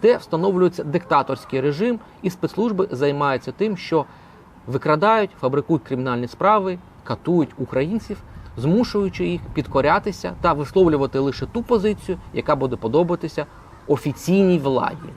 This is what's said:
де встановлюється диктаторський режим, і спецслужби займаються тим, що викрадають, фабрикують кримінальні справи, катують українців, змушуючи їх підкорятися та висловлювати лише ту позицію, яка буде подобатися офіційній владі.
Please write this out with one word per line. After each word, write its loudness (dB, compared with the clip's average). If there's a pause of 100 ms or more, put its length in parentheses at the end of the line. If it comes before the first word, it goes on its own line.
де 6
встановлюється 0
диктаторський -2
режим, 0 (240)
і 0
спецслужби -2
займаються 0
тим, -2
що 0 (600)
викрадають, 2 (100)
фабрикують 0
кримінальні -2
справи, 0 (260)
катують 0
українців, -4 (400)
змушуючи 0
їх -2 (140)
підкорятися 0
та 2
висловлювати 2
лише -2
ту -6
позицію, 0 (160)
яка 0
буде -2
подобатися 0 (400)
офіційній 2
владі. -2